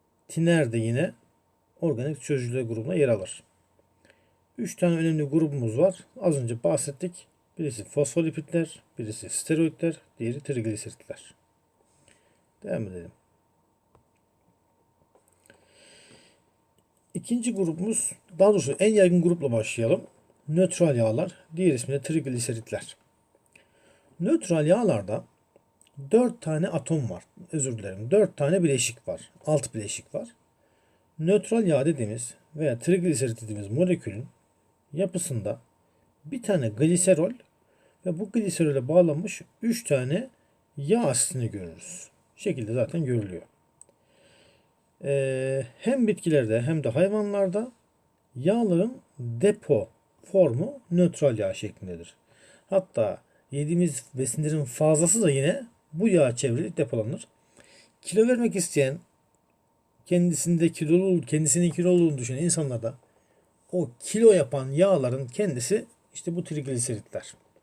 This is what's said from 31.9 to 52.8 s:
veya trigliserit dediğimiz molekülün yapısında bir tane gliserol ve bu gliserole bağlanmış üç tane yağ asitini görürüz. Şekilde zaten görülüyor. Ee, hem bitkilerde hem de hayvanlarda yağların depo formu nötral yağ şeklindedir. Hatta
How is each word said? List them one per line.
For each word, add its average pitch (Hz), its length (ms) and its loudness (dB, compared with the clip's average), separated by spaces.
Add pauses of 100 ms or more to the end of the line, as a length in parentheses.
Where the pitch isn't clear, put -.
veya 143 220 -2
trigliserit 147 640 0
dediğimiz 104 260 -10
molekülün 139 580 -2 (640)
yapısında 147 640 -4 (680)
bir 233 180 -10
tane 151 260 0
gliserol 165 640 2 (760)
ve 165 120 -2
bu 202 140 -8
gliserole 156 560 0
bağlanmış 170 540 2 (200)
üç 226 220 -2
tane 147 440 -2 (480)
yağ 190 280 0
asitini 123 460 -2
görürüz. 87 580 -14 (280)
Şekilde 127 360 -6
zaten 127 320 -2
görülüyor. 104 380 -4 (1600)
Ee, 135 640 -2 (120)
hem 240 300 0
bitkilerde 135 540 2
hem 151 220 -2
de - 40 -2
hayvanlarda 202 840 0 (640)
yağların 202 640 0 (180)
depo 123 680 0 (440)
formu 190 480 2 (100)
nötral 156 480 2
yağ 98 160 -2
şeklindedir. 90 600 -12 (560)
Hatta 127 520 0 (280)